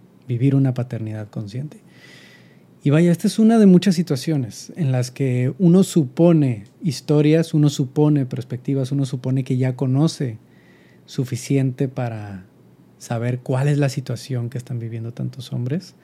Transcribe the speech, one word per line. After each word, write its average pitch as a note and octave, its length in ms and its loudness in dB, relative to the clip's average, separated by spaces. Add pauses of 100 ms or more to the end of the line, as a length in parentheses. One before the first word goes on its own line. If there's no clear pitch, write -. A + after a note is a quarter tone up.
(260)
vivir B2+ 280 2
una C3+ 200 2
paternidad A2 560 -6
consciente. B2+ 500 -10 (1000)
Y C#3+ 80 2
vaya, E3+ 200 4
esta E3+ 180 0
es - 100 -2
una A3+ 200 6
de G#3 80 8
muchas F#3 280 6
situaciones D3 840 -4
en C#3+ 160 0
las B2+ 180 -2
que B2+ 480 -2
uno F#3 260 6
supone D3 800 2 (180)
historias, D#3 720 2
uno D3 160 4
supone D3 560 0
perspectivas, B2+ 680 -6
uno C#3 140 0
supone C3 360 -2
que C3 140 -2
ya C3 180 0
conoce C3+ 640 0 (680)
suficiente C3+ 840 -2
para G#2+ 560 -8 (540)
saber A#2+ 400 -4
cuál C3 300 -2
es C#3+ 100 2
la C#3+ 120 2
situación B2 600 -6
que B2 80 -10
están A#2+ 220 -8
viviendo A2+ 320 -10
tantos B2+ 400 -10
hombres. B2+ 520 -6